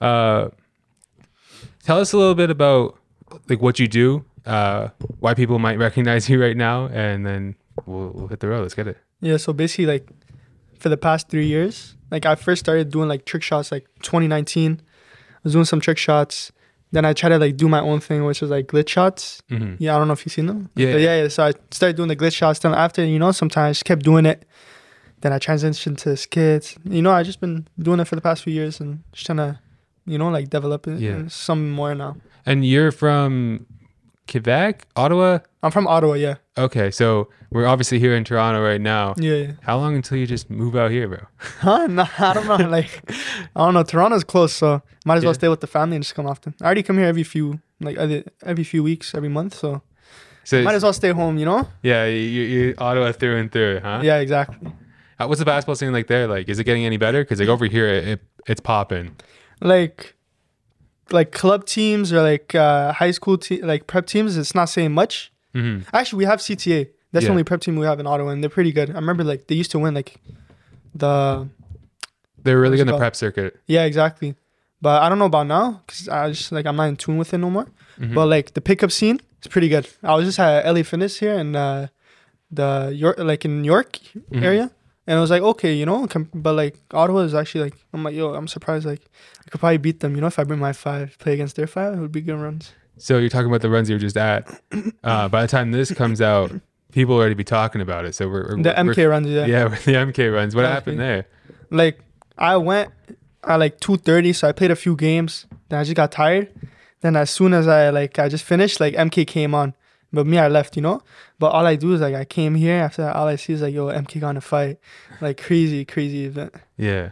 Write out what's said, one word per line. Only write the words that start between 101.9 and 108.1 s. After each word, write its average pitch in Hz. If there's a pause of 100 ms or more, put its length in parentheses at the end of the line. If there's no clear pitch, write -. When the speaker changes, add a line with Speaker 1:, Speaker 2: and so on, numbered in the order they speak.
Speaker 2:
I 180
went 185 (520)
at, 165
like, 156
two 196
thirty, 170
so 165
I 147
played 180
a 170
few 170
games. 156 (220)
Then 147
I 151
just 156
got 151
tired. 185 (480)
Then 165
as 147
soon 185
as 165
I, 151
like, 143